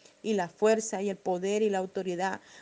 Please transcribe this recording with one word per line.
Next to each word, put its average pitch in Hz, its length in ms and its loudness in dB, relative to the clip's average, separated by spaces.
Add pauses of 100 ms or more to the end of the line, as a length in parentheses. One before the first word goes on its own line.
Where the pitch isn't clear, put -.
(220)
y 220 120 0
la 175 160 0
fuerza 220 520 2
y 202 80 -2
el 190 80 -4
poder 196 460 -2
y 208 80 2
la 190 80 0
autoridad 185 600 -4 (200)